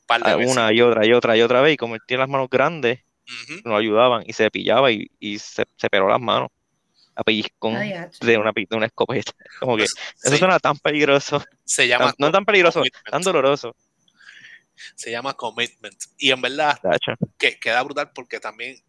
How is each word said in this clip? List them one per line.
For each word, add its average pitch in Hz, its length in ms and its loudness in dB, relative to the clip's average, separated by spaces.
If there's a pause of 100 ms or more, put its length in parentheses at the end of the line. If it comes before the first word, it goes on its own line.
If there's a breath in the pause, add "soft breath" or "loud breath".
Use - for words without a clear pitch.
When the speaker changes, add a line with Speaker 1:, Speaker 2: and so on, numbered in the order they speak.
Speaker 1:
Par 117 160 0
de - 80 2
Speaker 2:
a 82 60 4
Speaker 1:
veces. 120 160 2
Speaker 2:
una 113 200 2
y 113 80 4
otra 113 260 4
y 113 60 6
otra 120 240 4
y 113 60 6
otra 123 180 2
vez, 151 140 4
y - 20 -4
como 117 180 -6
él 113 120 -12
tiene 127 160 -2
las 135 80 -4
manos 135 200 -2
grandes, 131 500 0 (260)
Speaker 1:
Ujú. 120 380 -18
Speaker 2:
no 113 120 -2
ayudaban, 110 500 2
y - 60 -2
se 110 180 0
pillaba 104 400 2
y, 101 160 -2 (140)
y 104 180 -8
se, - 260 -8 (120)
se - 140 -2
peló 95 180 2
las 120 120 2
manos 120 280 -2 (680)
a - 80 -8
pellizcón 110 540 -4
Speaker 3:
Ay, 107 160 -6
acho. 170 340 -14
Speaker 2:
de 117 120 6
una 107 140 0
pi-, 101 160 -6
de 113 80 -4
una 110 100 0
escopeta. 113 460 -4 (140)
<laughs> - 140 -18
Como 123 160 0
que 107 60 2
Speaker 1:
Pues, 98 120 -2 (280 loud breath)
Speaker 2:
eso 135 100 0
Speaker 1:
se, 147 60 4
Speaker 2:
suena 185 200 4
tan 143 200 -2
peligroso. 147 640 0 (200)
Speaker 1:
se - 220 0
llama 123 200 2
Speaker 2:
Tan, 135 120 0
no 143 80 2
Speaker 1:
co-, 160 60 0
Speaker 2:
tan 196 120 2
peligroso, 180 360 2
Speaker 1:
commitment. - 300 -4
Speaker 2:
tan 147 120 -4
doloroso. 139 540 0 (1160 loud breath)
Speaker 1:
Se - 160 -14
llama 123 240 -6
commitment. 113 640 -8 (220)
Y 135 120 0
en 131 100 0
verdad, 139 400 -2
Speaker 2:
Tacho. 92 340 -2 (220)
Speaker 1:
que, - 220 -2
queda 117 240 -2
brutal 143 320 -8
porque 117 240 -12
también 117 380 -14 (120)